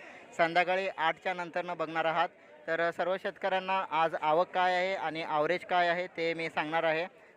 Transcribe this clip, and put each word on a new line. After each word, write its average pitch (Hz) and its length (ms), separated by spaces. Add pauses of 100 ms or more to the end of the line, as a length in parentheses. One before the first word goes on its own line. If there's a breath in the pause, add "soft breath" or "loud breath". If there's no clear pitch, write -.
(360 loud breath)
संध्याकाळी 175 520 (100)
आठच्या 165 360
नंतरनं 175 420
बघणार 160 280
आहात. 165 240 (380 loud breath)
तर, 165 140
अ, 170 120
सर्व 180 240
शेतकऱ्यांना 190 720
आज 160 320
आवक 156 320
काय 185 200
आहे 185 200
आणि 160 300
ॲव्हरेज 156 400
काय 175 240
आहे 180 180
ते 165 280
मी 165 140
सांगणार 160 340
आहे. 160 240 (300 loud breath)